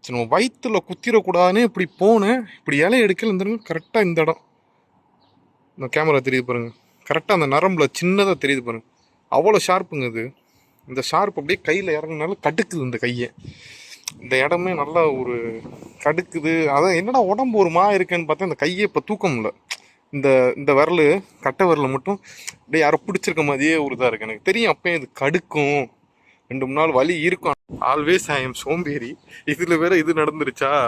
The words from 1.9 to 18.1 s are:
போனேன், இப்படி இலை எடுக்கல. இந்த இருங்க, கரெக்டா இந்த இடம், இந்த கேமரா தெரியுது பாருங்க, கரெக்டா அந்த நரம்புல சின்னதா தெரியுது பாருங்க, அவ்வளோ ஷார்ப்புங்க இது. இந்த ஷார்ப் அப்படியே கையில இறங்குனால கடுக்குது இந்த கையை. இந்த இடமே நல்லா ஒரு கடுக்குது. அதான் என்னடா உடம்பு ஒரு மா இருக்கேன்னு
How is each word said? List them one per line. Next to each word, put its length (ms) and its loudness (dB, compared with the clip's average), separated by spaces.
போனேன், 400 4
இப்படி 280 -4
இலை 180 4
எடுக்கல. 300 0
இந்த 120 -2
இருங்க, 240 -4
கரெக்டா 380 -4
இந்த 140 0
இடம், 200 -2
இந்த 160 -10
கேமரா 340 2
தெரியுது 220 0
பாருங்க, 220 -4
கரெக்டா 300 0
அந்த 180 0
நரம்புல 320 2
சின்னதா 340 2
தெரியுது 240 0
பாருங்க, 180 -10
அவ்வளோ 360 4
ஷார்ப்புங்க 460 -2
இது. 100 -6
இந்த 240 -8
ஷார்ப் 280 0
அப்படியே 280 -4
கையில 320 -2
இறங்குனால 380 -6
கடுக்குது 400 -4
இந்த 180 -6
கையை. 240 -4
இந்த 140 -4
இடமே 280 -2
நல்லா 280 0
ஒரு 140 -4
கடுக்குது. 500 -2
அதான் 240 4
என்னடா 200 0
உடம்பு 320 0
ஒரு 140 2
மா 120 6
இருக்கேன்னு 400 0